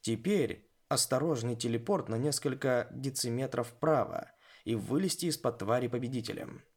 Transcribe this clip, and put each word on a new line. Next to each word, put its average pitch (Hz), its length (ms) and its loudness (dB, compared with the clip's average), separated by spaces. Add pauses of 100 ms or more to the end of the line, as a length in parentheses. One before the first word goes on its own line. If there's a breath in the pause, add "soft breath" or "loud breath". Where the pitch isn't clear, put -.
Теперь 120 680 0 (200)
осторожный 131 640 2
телепорт 120 540 0
на 113 100 -2
несколько 131 720 0
дециметров 127 800 -2
вправо - 640 0 (320 loud breath)
и 113 100 0
вылезти 151 520 0
из-под 127 320 0
твари 120 300 0
победителем. 123 760 -4 (140)